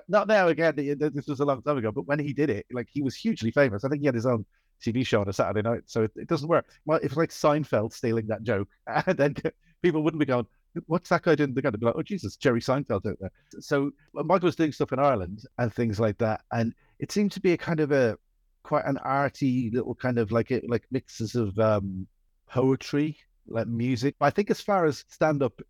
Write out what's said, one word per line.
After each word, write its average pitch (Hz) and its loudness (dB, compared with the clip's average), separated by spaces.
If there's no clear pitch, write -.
not 196 2
now 196 4
again, 160 2
th-, 143 -2
th-, 151 0
this 143 -6
was 135 -4
a 143 4
long 135 0
time 147 0
ago, 110 0
but 139 -6
when 147 0
he 143 -2
did 143 2
it, 101 -2
like, 123 -6
he 147 -4
was 131 -2
hugely 117 -2
famous. 117 2
I 135 -2
think 147 -2
he 147 -2
had 131 2
his 113 -2
own 117 0
T 117 -2
V 123 0
show 113 2
on 98 -2
a 101 -4
Saturday 104 0
night, 117 -2
so 113 0
it, 107 -2
it - -12
doesn't 151 -2
work. 160 2
Well, 156 2
it 147 -2
was 139 -6
like 160 0
Seinfeld 139 0
stealing 113 -2
that 107 -4
joke, 104 -2
<laughs> - -
and 156 -2
then 139 2
people 156 2
wouldn't 160 0
be 147 2
going, 123 0
"What's 170 -2
that 170 2
guy 165 6
doing 147 2
in 123 -4
the 135 -2
garden?" 131 -2
They'd 117 -2
be - 6
like, 117 2
"Oh, 160 -4
Jesus, 170 -8
Jerry 117 2
Seinfeld 127 -2
out 95 -4
there." 95 -10
So, 143 -2
uh, 147 -4
Michael 170 2
was 160 2
doing 160 0
stuff - -2
in 127 -2
Ireland 110 0
and 120 0
things 113 0
like 110 2
that, 110 -2
and 117 0
it - -6
seemed 208 0
to - -10
be 185 4
a 160 0
kind 165 -2
of 143 0
a, 127 2
quite - 0
an 139 -2
arty 135 0
little 120 -2
kind 127 -2
of, 110 0
like, 117 0
it, 120 -2
like, 117 -2
mixes 120 -6
of, 101 0
um, 98 0
poetry, 135 0
like, 113 -4
music. 120 -2
I 143 6
think 208 -2
as - -2
far 190 2
as 151 0
stand-up 143 0